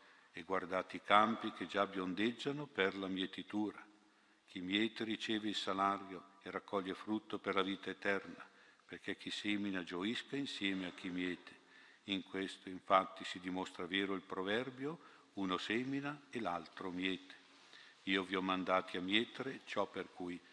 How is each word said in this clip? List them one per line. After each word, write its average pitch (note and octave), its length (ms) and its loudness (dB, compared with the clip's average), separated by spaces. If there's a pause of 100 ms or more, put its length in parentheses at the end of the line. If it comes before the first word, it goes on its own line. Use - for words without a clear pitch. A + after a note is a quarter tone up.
(320)
e F2 100 -10
guardate F#2 540 -2
i E2+ 60 -10
campi G#2+ 500 6
che - 140 -6
già G2 200 2
biondeggiano G#2+ 800 -2
per G2 280 2
la G2 140 -4
mietitura. F#2+ 760 -2 (640)
Chi - 140 -10
miete G#2 420 2
riceve G#2+ 460 0
il G2+ 60 0
salario G2 880 0
e F#2+ 80 -10
raccoglie F#2+ 440 -2
frutto G#2+ 440 -2
per F#2+ 160 0
la G2 80 4
vita F#2+ 260 -2
eterna, F#2+ 580 -2 (380)
perché F#2 320 -8
chi - 140 -8
semina G2+ 520 0
gioisca F#2 540 -2
insieme G2 500 -2
a F2 40 -6
chi - 180 -8
miete. F2+ 520 -4 (440)
In G2 180 0
questo - 460 -6
infatti F#2+ 560 4
si - 160 -6
dimostra F#2 460 -4
vero F#2+ 260 2
il F#2+ 80 -2
proverbio: B2+ 800 -2 (360)
uno F#2 220 2
semina C#3 720 -2
e - 120 -6
l'altro F2 500 -4
miete. F2+ 440 -2 (680)
Io F#2+ 220 4
vi F2+ 100 -2
ho F#2+ 80 4
mandati F#2 560 2
a - 20 -4
mietere A2+ 640 0
ciò G2+ 220 0
per F#2 260 -6
cui F2+ 260 -6 (140)